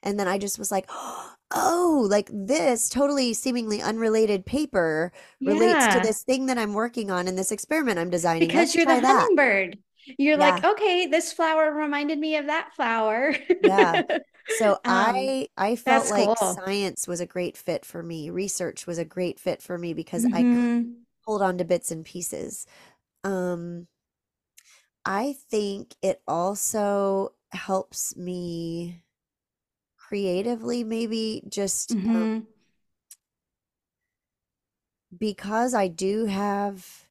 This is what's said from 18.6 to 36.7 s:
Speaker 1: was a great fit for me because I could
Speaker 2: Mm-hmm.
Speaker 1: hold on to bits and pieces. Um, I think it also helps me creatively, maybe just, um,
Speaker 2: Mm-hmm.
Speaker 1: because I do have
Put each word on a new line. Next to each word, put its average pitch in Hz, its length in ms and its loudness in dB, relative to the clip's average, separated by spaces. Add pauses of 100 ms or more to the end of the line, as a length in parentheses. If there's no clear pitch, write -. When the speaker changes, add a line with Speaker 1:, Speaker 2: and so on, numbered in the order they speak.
Speaker 1:
was - 100 -6
a 170 80 -4
great 175 340 -6
fit - 220 -4
for 180 160 -10
me 170 160 -6
because 160 380 -4
I 208 120 2
could 240 160 4
Speaker 2:
Mm-hmm. 240 460 -2 (200)
Speaker 1:
hold 208 160 0
on 185 180 2
to 180 60 -2
bits 170 260 -2
and 160 140 -10
pieces. - 600 -10 (580)
Um, 175 640 -4 (1160)
I 220 280 -2 (160)
think 208 520 -4
it 190 260 0
also 196 1040 0 (180)
helps - 640 -6
me 170 840 -8 (960)
creatively, 226 840 -4
maybe 220 680 -4
just, 196 480 -4 (160)
um, 220 140 2
Speaker 2:
Mm-hmm. 220 180 -4 (2750)
Speaker 1:
because 214 560 -2
I 202 140 2
do 196 380 -2
have 202 840 -4